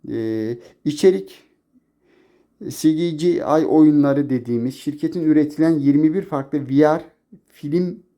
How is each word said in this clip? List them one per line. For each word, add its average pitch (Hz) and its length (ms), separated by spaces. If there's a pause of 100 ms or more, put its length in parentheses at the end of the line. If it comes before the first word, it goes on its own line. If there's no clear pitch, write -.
(100)
E, 110 480 (260)
içerik, 190 580 (1300)
C 156 240
G 165 380
I - 120 (240)
oyunları 143 640
dediğimiz 120 440
şirketin 160 500
üretilen 156 540
yirmi 143 360
bir 190 80
farklı 139 460
V 131 120
R 151 240 (440)
film 175 500 (200)